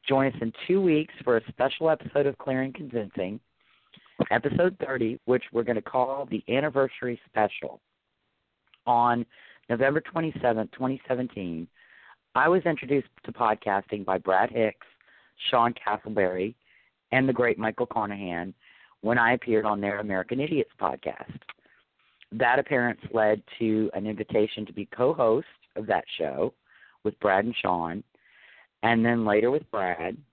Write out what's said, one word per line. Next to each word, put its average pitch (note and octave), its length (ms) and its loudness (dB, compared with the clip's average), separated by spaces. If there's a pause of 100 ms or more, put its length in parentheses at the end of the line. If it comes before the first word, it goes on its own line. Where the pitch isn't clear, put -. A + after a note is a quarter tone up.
Join C3+ 240 4
us A#2+ 100 -12
in A2+ 100 -2 (160)
two F#3 140 4
weeks D#3+ 320 2 (100)
for B2 140 4
a A2+ 120 2
special C3+ 420 0
episode C#3+ 340 0
of C#3 140 0
Clear C3 240 -2
and C3+ 100 -6
Convincing, A2 680 -6 (920)
episode D3 520 2
thirty, A#2+ 420 -2
which B2 180 2 (100)
we're A#2 100 0
gonna A2+ 180 -2
call C3 500 -2
the C#3+ 180 -4
anniversary C3 720 -2 (100)
special. - 500 -2 (1080)
On A#2+ 380 4 (440)
November C3+ 320 2
twenty-seventh, C3 720 -2
twenty C3 360 -4
seventeen, G2 600 -4 (680)
I C3+ 140 4
was F3+ 140 4
introduced C#3+ 460 0 (160)
to - 60 -10
podcasting G#2 760 0
by F#2 120 0
Brad F#2+ 320 2
Hicks, A2+ 380 -2 (640)
Sean A#2+ 240 4
Castleberry, G2+ 800 -2 (560)
and C3 180 4
the C3 40 2
great A#2+ 260 2
Michael A2 280 -2
Conahan G2 680 -6 (480)
when A2+ 160 0
I A#2 160 4
appeared A2+ 320 0
on G#2+ 140 0
their G2+ 200 -2
American G#2 420 -4
Idiots D3 300 -2 (100)
podcast. - 580 -6 (920)
That B2 260 2
appearance B2 400 0 (140)
led G#2+ 280 2 (160)
to A2 360 0
an G2 120 -6
invitation G#2+ 600 -2
to - 80 -18
be G2+ 200 -8
co-host C3 540 2 (300)
of G#2+ 100 -8
that G2 160 0 (140)
show D#2 360 -4 (520)
with G#2 160 -4
Brad G2+ 240 2
and A#2 160 -6
Sean, F2 420 -2 (800)
and A2+ 220 4
then A#2 200 2
later G#2+ 260 4
with D3 200 -2
Brad F2+ 460 -4 (160)